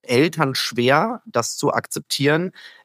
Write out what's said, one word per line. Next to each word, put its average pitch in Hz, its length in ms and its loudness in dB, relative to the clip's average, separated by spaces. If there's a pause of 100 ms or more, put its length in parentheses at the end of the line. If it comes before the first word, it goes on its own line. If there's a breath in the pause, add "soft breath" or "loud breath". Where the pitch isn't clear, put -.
Eltern 135 540 2
schwer, 143 720 0
das 123 320 -4
zu - 160 -2
akzeptieren, 151 800 -2 (340 loud breath)